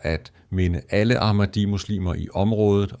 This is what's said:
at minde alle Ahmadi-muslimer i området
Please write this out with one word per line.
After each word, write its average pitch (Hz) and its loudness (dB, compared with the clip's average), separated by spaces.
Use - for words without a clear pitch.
at - -4
minde 90 0
alle 110 2
Ahmadi-muslimer 101 0
i 82 -6
området 101 2